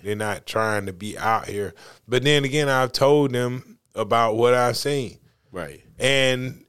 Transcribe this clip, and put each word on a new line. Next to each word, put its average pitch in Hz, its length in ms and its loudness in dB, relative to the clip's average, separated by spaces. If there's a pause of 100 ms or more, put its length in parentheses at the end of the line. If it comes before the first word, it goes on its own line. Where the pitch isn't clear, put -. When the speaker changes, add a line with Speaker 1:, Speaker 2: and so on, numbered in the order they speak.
Speaker 1:
they're 101 140 -6
not 104 300 -6
trying 107 400 -2
to 95 60 -8
be 95 240 -12
out 110 300 -2
here. 101 280 -6 (320)
But 123 180 0
then 147 200 4
again, 139 240 0
I've 131 240 0
told 143 400 4
them 123 460 -6 (160)
about 110 420 2
what 120 160 4
I've 123 240 2
seen. 139 420 -6 (340)
Speaker 2:
Right. 78 300 -12 (160)
Speaker 1:
And, 131 720 0